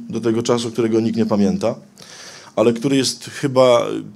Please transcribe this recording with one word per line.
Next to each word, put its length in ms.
do 120
tego 220
czasu, 280
którego 280
nikt 180
nie 80
pamięta, 500
ale 180
który 220
jest 300
chyba 640